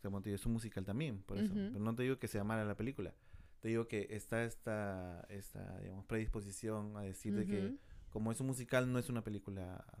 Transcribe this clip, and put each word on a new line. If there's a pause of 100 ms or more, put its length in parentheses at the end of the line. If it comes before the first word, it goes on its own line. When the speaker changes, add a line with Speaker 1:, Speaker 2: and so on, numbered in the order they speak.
Speaker 1:
como
te
digo,
es
un
musical
también,
por
eso.
Speaker 2:
Ujú.
Speaker 1:
Pero
no
te
digo
que
sea
mala
la
película. (460)
Te
digo
que
está
esta,
esta,
digamos,
predisposición
a
decir
de
que
Speaker 2:
Ujú. (320)
Speaker 1:
como
es
un
musical,
no
es
una
película (160)